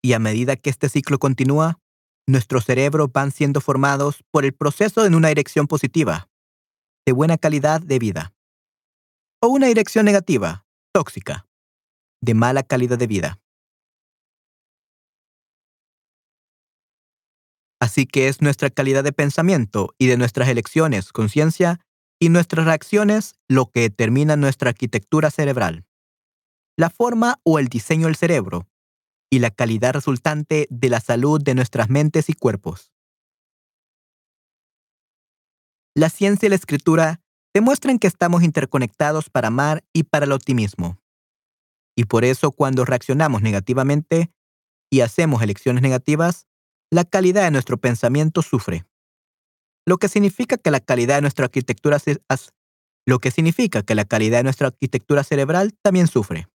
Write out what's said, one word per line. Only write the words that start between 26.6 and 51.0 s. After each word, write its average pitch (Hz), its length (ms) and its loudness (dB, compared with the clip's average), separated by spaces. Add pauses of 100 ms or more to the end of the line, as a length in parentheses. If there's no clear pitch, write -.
la 165 100 2
forma 233 540 -2
o 160 160 2
el 131 80 0
diseño 160 400 -2
del 156 80 0
cerebro 107 520 -2 (640)
y 131 100 2
la 120 120 0
calidad 117 420 -2
resultante 151 760 -2
de 127 200 -2
la 117 120 0
salud 143 420 0
de 135 100 0
nuestras 120 360 -2
mentes 151 400 0
y 160 40 -2
cuerpos. - 600 -4 (3000)
La 160 160 2
ciencia 202 380 0
y - 20 4
la 196 60 4
escritura 160 640 0 (320)
demuestran 247 460 2
que 196 80 0
estamos 175 360 2
interconectados 151 840 -2
para 113 200 -2
amar 147 340 -2 (100)
y 160 100 0
para 147 220 0
el 139 60 -2
optimismo. 104 640 -2 (1000)
Y 117 80 0
por 117 180 0
eso 135 280 0
cuando 131 340 0
reaccionamos 127 560 0
negativamente 135 880 -2 (580)
y 135 120 4
hacemos 151 400 0
elecciones 123 420 -2
negativas, 147 640 -2 (440)
la 170 120 2
calidad 185 400 2
de 165 80 2
nuestro 135 260 -2
pensamiento 135 640 0
sufre. 90 440 -4 (1000)
Lo 180 120 2
que 202 120 0
significa 208 480 0
que 160 140 -2
la 131 80 2
calidad 123 360 0